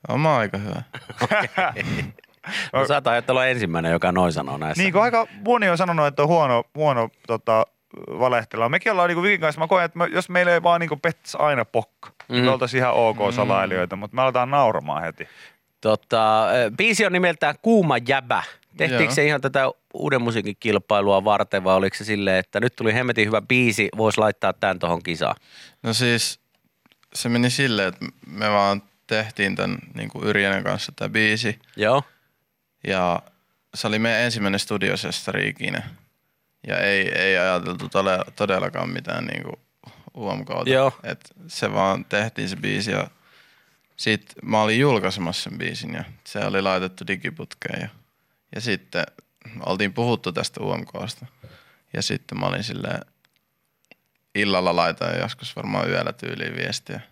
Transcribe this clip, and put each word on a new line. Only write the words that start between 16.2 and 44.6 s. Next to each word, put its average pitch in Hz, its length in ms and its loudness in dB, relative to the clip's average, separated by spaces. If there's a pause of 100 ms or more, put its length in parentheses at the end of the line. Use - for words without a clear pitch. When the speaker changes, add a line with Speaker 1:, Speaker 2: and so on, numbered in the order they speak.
Speaker 2:
ö, 117 280 2
biisi 214 280 2
on 185 80 0
nimeltään 170 480 0
Kuuma 185 360 4 (100)
jäbä. 123 360 0 (340)
Tehtiinkö 131 260 0
Speaker 1:
Joo. 123 120 0
Speaker 2:
se 147 100 4
ihan 147 160 2
tätä 135 240 0 (280)
Uuden 127 280 0
musiikin 110 380 -2
kilpailua 101 640 2
varten 98 400 2
vai 95 120 6
oliko 95 220 2
se 107 60 -10
silleen, 101 340 0
että 95 220 -2
nyt 117 160 0
tuli 110 180 0
hemmetin 117 340 2
hyvä 107 140 2
biisi, 117 560 2
vois 110 200 2
laittaa 107 360 2
tän 95 260 0
tohon 85 240 -2
kisaan? 80 320 -2 (480)
Speaker 1:
No 113 100 -2
siis, 120 460 0 (720)
se - 160 -4
meni 120 200 4
silleen, 123 380 0
että - 180 -8 (220)
me 104 220 -2
vaan 101 320 4 (260)
tehtiin 107 480 -2
tän 95 220 -4 (160)
niinku 104 320 -10
Yrjänän 98 380 2
kanssa 98 320 -4
tää 104 140 -6
biisi. 107 500 0 (160)
Speaker 2:
Joo. 120 280 2 (840)
Speaker 1:
Ja 90 340 0 (540)
se - 120 -6
oli 107 120 0
meidän 113 220 2
ensimmäinen 104 380 -2
studiosessari 98 880 -4
ikinä. 98 360 -6 (840)
Ja 98 120 -2
ei, 98 300 0 (100)
ei 95 180 2
ajateltu 90 520 -2
tole-, 95 460 0
todellakaan 92 540 -2
mitään 50 360 -6
niinku 50 340 -10 (580)
U 104 180 -8
M 101 100 -10
K:ta. 85 240 -6
Speaker 2:
Joo. 131 240 4 (100)
Speaker 1:
Et - 280 -12 (160)
se 104 260 -4
vaan 98 320 0
tehtiin 104 440 -4
se 95 60 -8
biisi 101 360 -4
ja 98 160 -2 (880)
sit - 360 -2 (100)
mä 107 180 2